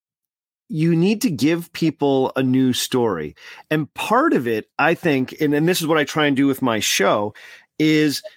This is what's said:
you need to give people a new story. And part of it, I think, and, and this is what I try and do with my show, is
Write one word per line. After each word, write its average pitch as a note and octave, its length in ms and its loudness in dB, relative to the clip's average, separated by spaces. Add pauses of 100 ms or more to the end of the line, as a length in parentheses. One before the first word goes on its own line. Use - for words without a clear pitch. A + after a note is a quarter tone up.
(680)
you E3 280 0
need G3+ 260 2
to B3+ 80 0
give D#3+ 420 -2
people C#3 600 0
a C3 80 0
new B2+ 300 2
story. G2 640 -2 (340)
And D#3 240 -2
part C#4+ 380 0
of C#3+ 160 0
it, A2 200 -4 (120)
I D#3 140 2
think, C3+ 460 -2
and, D3 140 0
and D3+ 140 2
this F3+ 120 0
is E3 60 -4
what D#3+ 100 2
I D3+ 60 2
try D3+ 240 0
and C#3 100 0
do C#3 120 2
with C3 120 -2
my A#2 200 0
show, A2+ 540 -2 (440)
is D3+ 420 2 (160)